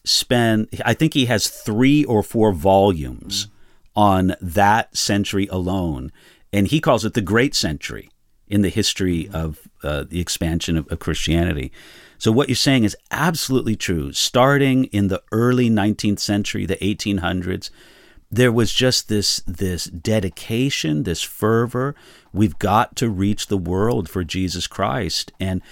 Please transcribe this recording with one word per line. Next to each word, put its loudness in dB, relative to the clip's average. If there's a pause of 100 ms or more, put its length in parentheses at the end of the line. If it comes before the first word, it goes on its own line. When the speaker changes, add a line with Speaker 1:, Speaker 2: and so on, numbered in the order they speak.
Speaker 1:
spent, 2 (160)
I 4
think 0
he 2
has 0
three 2
or 2
four 2
volumes 2
Speaker 2:
Mm. -20 (460)
Speaker 1:
on 4
that 2
century 0
alone, -4 (420)
and 2
he 2
calls 2
it -4
the 0
Great 2
Century -6 (380)
in 2
the 4
history 0
Speaker 2:
Mm. -10
Speaker 1:
of, -6 (160)
uh, -4
the -4
expansion -2
of, -4
of -6
Christianity. -2 (460)
So 0
what 2
you're 0
saying 2
is 0 (140)
absolutely -2
true. -4
Starting 2
in 0
the -2
early 2
nineteenth 0
century, -2
the -4
eighteen -2
hundreds, -4 (600)
there 4
was 2
just 0
this, 0
this -4
dedication, -2
this -4
fervor. 0 (360)
We've 0
got 2
to 0
reach -2
the 0
world 0
for -4
Jesus -4
Christ. -4
And -4 (100)